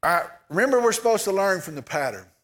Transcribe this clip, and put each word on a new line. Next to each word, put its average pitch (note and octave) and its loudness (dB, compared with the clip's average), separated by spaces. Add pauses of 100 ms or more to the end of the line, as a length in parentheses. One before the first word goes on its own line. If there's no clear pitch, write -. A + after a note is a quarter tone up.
I, E3+ 2 (260)
remember, B3 2
we're A#3 4
supposed A3 0
to G3+ -2
learn F#3+ 0
from D#3+ -12
the C#3+ -12
pattern. B2 -6 (180)